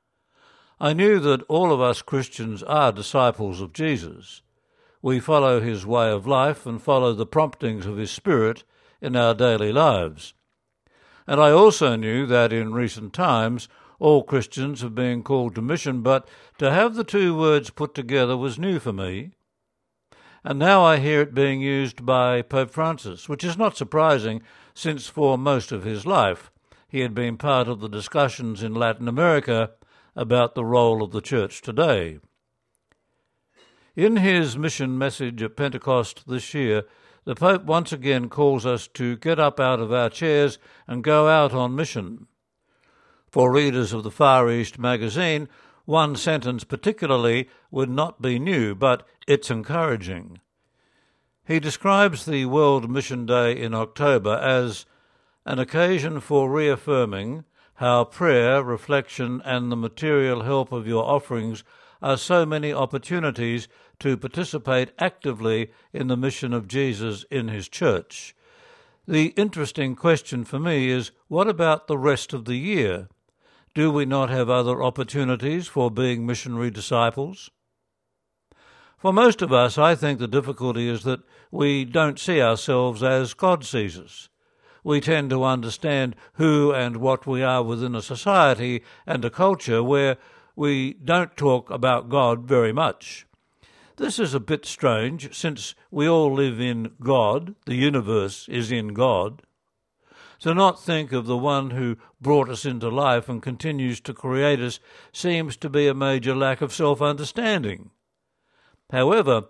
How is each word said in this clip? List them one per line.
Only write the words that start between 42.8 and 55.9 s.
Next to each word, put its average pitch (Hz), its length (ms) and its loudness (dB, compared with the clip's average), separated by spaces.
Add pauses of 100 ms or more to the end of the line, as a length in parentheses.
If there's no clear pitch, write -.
For 127 240 4
readers 127 400 2
of 110 100 -6
the 107 80 -8
Far 131 400 6
East 120 260 -4
magazine, 127 720 -2 (360)
one 151 320 0
sentence 123 480 -2
particularly 127 840 0 (220)
would 135 180 -2
not 147 320 -4
be 123 200 -2
new, 131 340 -2
but 123 320 0 (220)
it's 143 240 2
encouraging. 110 880 -4 (1080)
He 160 140 0
describes 190 640 2
the 139 220 -2
World 135 440 4
Mission 127 340 -4
Day 120 320 2
in 117 160 -6
October 113 640 0
as 127 500 -2 (600)
an 131 140 -4
occasion 160 580 -2